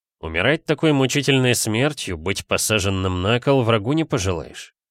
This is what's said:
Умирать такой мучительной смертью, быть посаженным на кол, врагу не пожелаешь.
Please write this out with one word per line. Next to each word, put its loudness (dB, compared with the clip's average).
Умирать 0
такой 0
мучительной 2
смертью, -2
быть -6
посаженным 0
на 0
кол, 2
врагу 0
не 0
пожелаешь. -4